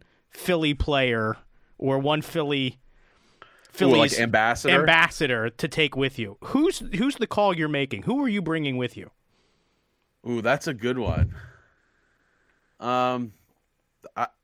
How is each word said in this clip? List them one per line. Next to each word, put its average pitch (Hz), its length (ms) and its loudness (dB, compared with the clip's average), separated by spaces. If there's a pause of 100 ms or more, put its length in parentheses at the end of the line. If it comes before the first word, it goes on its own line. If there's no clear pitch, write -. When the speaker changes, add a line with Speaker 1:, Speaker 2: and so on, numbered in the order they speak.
(300)
Speaker 1:
Philly 160 440 0
player 120 640 0 (420)
or 135 200 0
one 147 220 0
Philly, 143 580 -4 (1040)
Speaker 2:
Ooh, 190 60 4
like 113 240 6
Speaker 1:
Phillies - 100 0
Speaker 2:
ambassador? 117 600 4
Speaker 1:
ambassador 156 720 2
to - 180 -6
take 147 280 0
with 135 220 -2
you. 101 260 -6
Who's, 311 360 0 (160)
who's 262 200 0
the 226 100 -4
call 202 300 0
you're 156 120 -2
making? 139 340 -4
Who 262 200 -2
are 269 60 0
you 202 140 -2
bringing 156 340 -2
with 123 200 -4
you? 95 140 -16 (1160)
Speaker 2:
Ooh, 120 140 -4
that's 131 240 0
a 151 80 -2
good 120 240 -2
one. 82 360 0 (1400)
Um, 123 540 -2 (840)
I, 120 120 -4 (180)